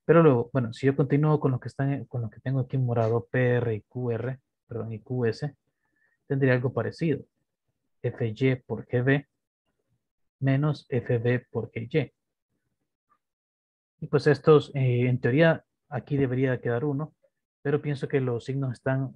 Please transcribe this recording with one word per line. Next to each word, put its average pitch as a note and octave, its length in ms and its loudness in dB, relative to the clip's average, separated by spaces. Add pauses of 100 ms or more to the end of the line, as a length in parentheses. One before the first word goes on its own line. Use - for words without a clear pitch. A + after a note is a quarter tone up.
Pero E3 180 6
luego, B2+ 300 4
bueno, A#2 220 -2
si - 120 -4
yo C#3 80 4
continúo D3 460 2
con C#3 120 0
los B2 80 -4
que - 80 -12
están, C#3 360 -4
con B2 160 -8
los A2+ 100 -6
que - 100 -20
tengo C3 200 -2
aquí C3 160 -4
en C3 80 0
morado, A#2 460 0
P B2 260 2
R A#2 180 -2
y G#2 80 -6
Q B2 280 -8
R, B2 280 -6 (280)
perdón, A2+ 260 -8
y G#2+ 80 -10
Q B2+ 240 -4
S, A#2 320 -4 (720)
tendría C3+ 260 2
algo B2 220 0
parecido. A#2 500 -2 (760)
F A#2+ 240 -4
Y B2+ 300 0
por - 300 -10
G B2 160 0
B C#3 240 2 (1120)
menos C3+ 500 0
F A#2+ 280 -2
B A#2+ 320 -2
por A2 200 -6
G A#2 200 -10
Y. - 220 -2 (1900)
Y D3+ 40 -10
pues D3 200 0
estos, D3 480 6
eh, B2 340 0
en B2+ 120 0
teoría, D#3 440 2 (260)
aquí C#3+ 260 -6
debería B2+ 440 -2
quedar A#2+ 260 -2
uno, D3 280 -6 (460)
pero C#3+ 220 -2
pienso C#3+ 260 -6
que C#3 120 0
los B2 260 -4
signos C3 260 -4
están, C3+ 440 -4